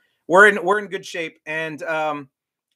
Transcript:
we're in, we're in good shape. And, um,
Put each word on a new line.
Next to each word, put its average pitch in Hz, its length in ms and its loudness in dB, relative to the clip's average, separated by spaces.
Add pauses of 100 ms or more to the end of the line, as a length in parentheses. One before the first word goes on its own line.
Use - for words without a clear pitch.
(280)
we're 190 200 8
in, 202 160 2
we're 196 160 0
in 202 80 -12
good 185 180 -12
shape. 165 400 -12
And, 156 380 -8
um, 156 460 -6 (460)